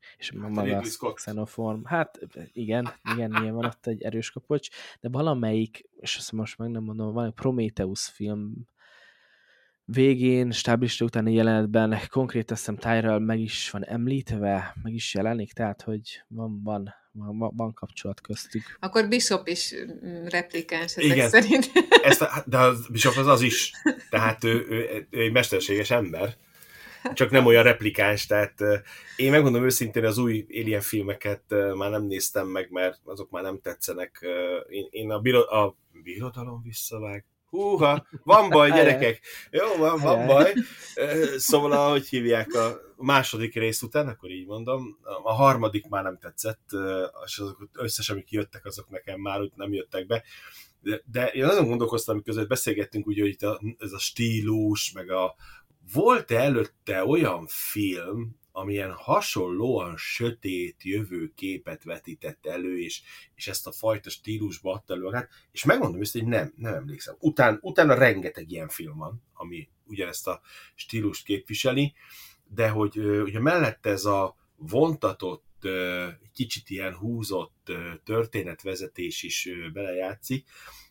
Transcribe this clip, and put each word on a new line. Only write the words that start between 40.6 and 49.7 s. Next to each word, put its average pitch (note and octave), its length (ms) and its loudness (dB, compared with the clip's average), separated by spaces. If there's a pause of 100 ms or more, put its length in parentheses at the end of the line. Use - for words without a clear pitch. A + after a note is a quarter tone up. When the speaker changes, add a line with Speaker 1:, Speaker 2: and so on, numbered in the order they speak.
Speaker 2:
Ö, C#3+ 440 0
szóval, D3 340 4
ahogy C#3+ 340 4
hívják, A#2 480 0
a A2+ 260 2 (160)
második B2+ 580 2
rész A2+ 280 -2
után, D3 260 -2
akkor G2+ 220 -12
így F#2 160 -10
mondom, A2+ 560 -8
a, G2+ 260 -8
a A2 40 2
harmadik A2+ 560 2
már G2 140 -2
nem F#2 160 -6
tetszett, - 540 -10
ö, F#2+ 320 -4 (200)
és - 140 -12
azok G2+ 340 -12
összes, A2 360 -6
amik G2+ 220 -8
jöttek, G#2+ 340 -6
azok G2+ 240 -14
nekem F#2+ 320 -12
már G2 200 -4
úgy G2+ 140 -6
nem G2+ 180 -8